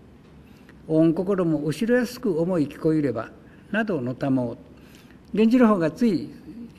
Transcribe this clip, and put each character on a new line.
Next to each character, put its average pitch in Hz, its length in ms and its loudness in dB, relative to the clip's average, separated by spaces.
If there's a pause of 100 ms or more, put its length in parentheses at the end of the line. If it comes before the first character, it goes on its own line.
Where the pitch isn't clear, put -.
(880)
御 160 240 4
心 185 320 -2
も 156 160 0
後 151 260 -4
ろ 247 140 2
や 233 60 -2
す - 140 -12
く 170 200 -2
思 175 180 0
い 143 60 2
聞 143 160 -10
こ 156 120 0
え 156 100 0
れ 131 100 0
ば、 113 180 -8 (400)
な 220 140 -2
ど 185 160 -4
の 123 160 -6
た 139 140 -2
も 123 240 -2
う。 - 40 -16 (760)
源 226 240 4
氏 254 40 6
の 226 60 8
方 208 100 2
が 160 120 0
つ 240 160 -2
い 160 220 0 (500)